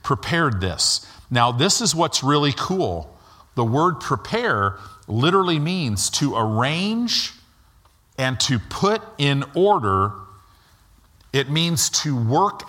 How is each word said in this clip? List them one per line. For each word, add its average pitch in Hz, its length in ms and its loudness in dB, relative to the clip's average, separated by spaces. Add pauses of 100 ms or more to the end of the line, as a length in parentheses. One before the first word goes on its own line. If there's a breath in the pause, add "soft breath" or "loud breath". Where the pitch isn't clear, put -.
prepared 139 600 0
this. - 440 -2 (240 loud breath)
Now, 120 220 4
this 151 300 0
is 185 120 0
what's 165 300 0
really 143 300 2
cool. 113 640 -4 (380 soft breath)
The 120 100 0
word 147 340 2
prepare 127 800 -2 (300 loud breath)
literally 170 520 2
means 147 520 -2
to 131 240 0
arrange 156 1000 -2 (840)
and 131 220 -2
to 123 200 0
put 208 420 -2 (160)
in 139 260 2 (100)
order. 110 600 2 (1200 soft breath)
It 135 160 0
means 165 400 0
to 147 260 -2
work 143 540 2